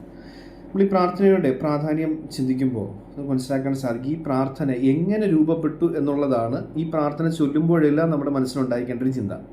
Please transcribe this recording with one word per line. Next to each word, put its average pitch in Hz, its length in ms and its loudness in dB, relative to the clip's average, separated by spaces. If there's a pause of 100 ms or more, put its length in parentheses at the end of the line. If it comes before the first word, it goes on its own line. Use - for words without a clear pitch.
(600)
നമ്മൾ 196 240 0
ഈ 190 40 4
പ്രാർത്ഥനയുടെ 185 640 4
പ്രാധാന്യം 156 800 -2
ചിന്തിക്കുമ്പോൾ 127 560 -2
നമുക്ക് - 420 -10
മനസ്സിലാക്കാൻ 135 460 -2
സാധിക്കും, 131 340 -4
ഈ 160 140 -4
പ്രാർത്ഥന 135 480 0
എങ്ങനെ 170 600 2
രൂപപ്പെട്ടു 156 680 2
എന്നുള്ളതാണ് 139 800 0
ഈ 160 120 -2
പ്രാർത്ഥന 156 400 0
ചൊല്ലുമ്പോഴെല്ലാം 156 800 4
നമ്മുടെ 143 220 0
മനസ്സിലുണ്ടായിരിക്കേണ്ട 127 720 -2
ഒരു 131 60 2
ചിന്ത. 110 220 -2 (220)